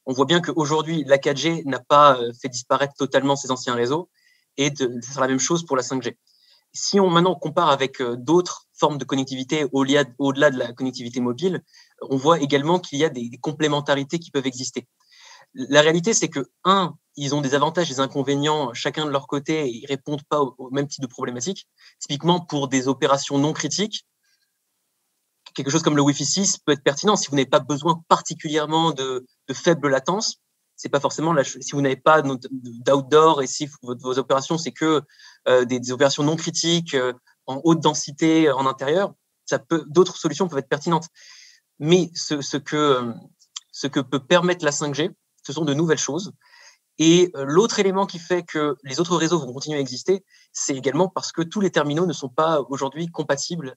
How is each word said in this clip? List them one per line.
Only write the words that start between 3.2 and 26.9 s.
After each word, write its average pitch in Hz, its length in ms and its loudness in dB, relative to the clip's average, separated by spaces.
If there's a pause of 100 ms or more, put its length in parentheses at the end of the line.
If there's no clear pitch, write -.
ses 131 140 -6
anciens 127 240 -4
réseaux 127 340 -2 (480)
et 143 140 0
de, 127 320 -4
ce - 100 -16
sera 139 100 -4
la 131 60 2
même 131 100 2
chose 165 260 -2
pour 139 120 -2
la 127 60 0
cinq 131 200 -4
G. 117 160 -8 (540)
Si - 260 0
on, 190 100 6
maintenant, 175 280 4
on - 20 -14
compare 165 300 0
avec, 135 320 0
euh, 123 160 -2
d'autres 160 580 0
formes 151 240 0
de 127 60 -8
connectivité 135 640 -2
au-delà, 135 340 2 (140)
au-delà 139 320 4
de 127 80 -2
la 120 140 -4
connectivité 123 480 -6
mobile, 131 420 -2 (380)
on - 160 -4
voit 147 240 2
également 143 400 0
qu'il 143 180 -8
y 156 60 2
a 160 60 2
des, 120 180 -8
des 117 100 -16
complémentarités 147 800 -2
qui 170 120 -20
peuvent 135 160 -2
exister. - 420 -8 (680)
La 131 260 2
réalité, 170 320 4
c'est 165 160 0
que, 135 180 -6 (180)
un, 180 300 2 (220)
ils 143 180 -4
ont 147 60 0
des 135 140 -2
avantages, 160 340 0
des 131 120 -4
inconvénients, 143 760 -2
chacun 151 320 -4
de 143 40 -4
leur 139 160 -2
côté, 147 400 -2
et 123 40 -4
ils 117 160 -12
répondent 139 420 -6
pas 147 140 0
au, 123 160 -4
au 127 120 -14
même 139 160 -2
type 143 160 -12
de 120 60 -6
problématiques. 131 580 -8 (320)
Typiquement, 160 420 0
pour 139 280 -4
des 127 180 0
opérations 139 520 0
non 151 160 0
critiques, - 520 -6 (1500)
quelque 139 160 -6
chose 160 120 2
comme 151 140 2
le 143 60 4
Wi-Fi 143 240 2
six 190 320 0
peut - 140 0
être 143 120 -2
pertinent 202 320 2